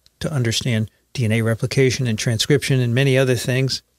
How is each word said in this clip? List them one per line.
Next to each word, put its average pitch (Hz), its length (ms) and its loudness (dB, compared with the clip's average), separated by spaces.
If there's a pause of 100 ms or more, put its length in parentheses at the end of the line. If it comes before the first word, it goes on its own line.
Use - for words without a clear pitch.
(200)
to - 120 -8
understand 117 580 -2 (240)
D 127 120 -2
N 107 80 0
A 117 80 0
replication 123 640 0
and 110 100 -2
transcription 127 600 0
and 120 160 0
many 135 220 4
other 127 180 2
things. 131 460 -2 (180)